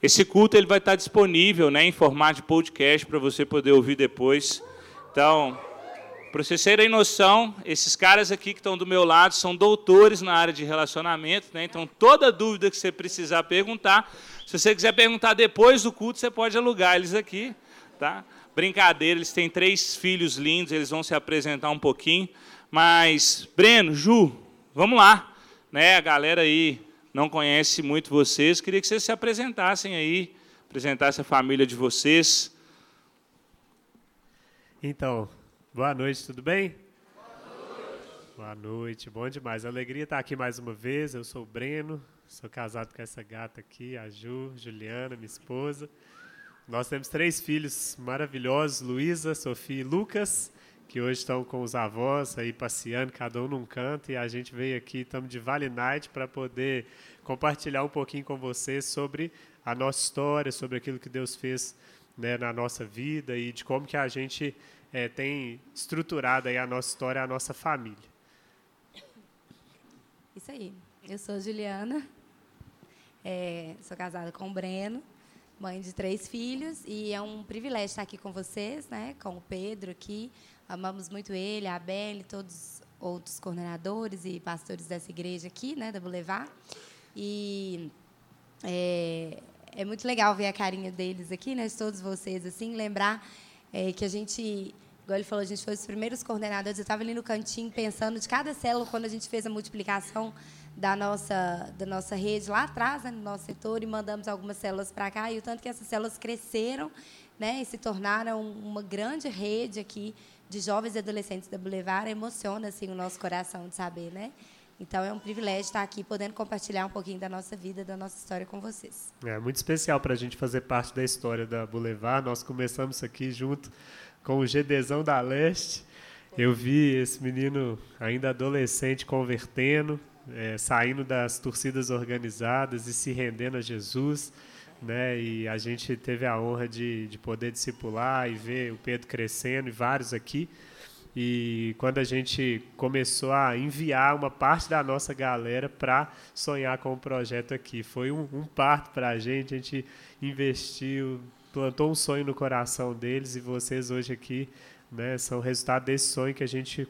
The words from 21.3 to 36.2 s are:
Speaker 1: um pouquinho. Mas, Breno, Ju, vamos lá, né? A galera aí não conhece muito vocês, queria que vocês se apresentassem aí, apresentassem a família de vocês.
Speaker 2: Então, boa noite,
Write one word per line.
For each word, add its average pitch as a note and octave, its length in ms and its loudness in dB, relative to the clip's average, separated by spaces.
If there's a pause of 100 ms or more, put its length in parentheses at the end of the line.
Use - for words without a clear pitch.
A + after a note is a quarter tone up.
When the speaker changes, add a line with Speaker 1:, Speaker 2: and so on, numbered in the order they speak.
Speaker 1:
um D3 100 0
pouquinho. E3 480 2 (420)
Mas, E3 840 6
Breno, G3+ 380 10
Ju, E3 420 6 (400)
vamos G#3 220 6
lá, G#3 360 10 (380)
né? E3+ 240 8
A F3 60 8
galera D#3 400 4
aí D#3 440 4 (280)
não D3 160 2
conhece D3+ 540 2
muito D3 260 0
vocês, D3 500 6
queria F#3+ 220 0
que - 60 -2
vocês G#3+ 160 0
se - 80 -2
apresentassem G#3+ 840 0
aí, E3 400 0 (320)
apresentassem C#3 540 0
a - 20 -4
família C3+ 400 4
de B2 120 0
vocês. C#3+ 760 4 (2250)
Speaker 2:
Então, C3 480 -4 (420)
boa C3+ 220 0
noite, C3+ 320 -4